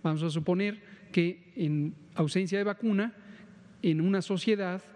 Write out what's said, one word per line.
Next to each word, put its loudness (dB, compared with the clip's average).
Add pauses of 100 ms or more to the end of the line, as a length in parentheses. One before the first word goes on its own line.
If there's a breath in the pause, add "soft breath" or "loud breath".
Vamos 0
a 0
suponer 0 (300 loud breath)
que 0
en 0 (220)
ausencia 0
de -2
vacuna, 0 (720 loud breath)
en 2
una 2
sociedad -2 (140)